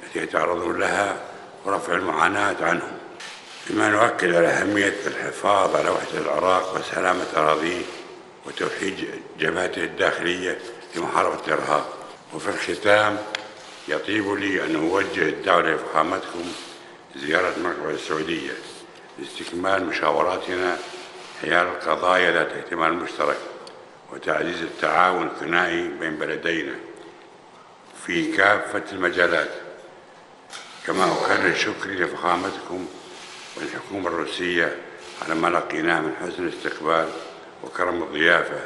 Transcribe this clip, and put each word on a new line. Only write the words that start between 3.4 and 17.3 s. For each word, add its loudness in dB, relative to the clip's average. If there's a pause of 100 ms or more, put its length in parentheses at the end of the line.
بما 2
نؤكد 4
على 8
أهمية 2 (120)
الحفاظ 2
على 4
وحدة 0
العراق 2
وسلامة 0 (100)
أراضيه 2 (640)
وتوحيد -4 (320)
جبهته 0
الداخلية 0 (360)
لمحاربة 2
الإرهاب. 2 (480)
وفي -6
الختام 4 (680)
يطيب 0
لي 0
أن 0
أوجه 2
الدعوة 4
لفخامتكم 0 (640)
زيارة 2